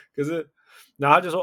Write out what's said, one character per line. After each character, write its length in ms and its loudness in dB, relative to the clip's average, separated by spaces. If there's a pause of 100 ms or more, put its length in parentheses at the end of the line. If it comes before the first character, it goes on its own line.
(140)
可 100 -6
是， 240 -6 (500)
然 120 0
后 60 8
他 60 4
就 100 -6
说 120 -2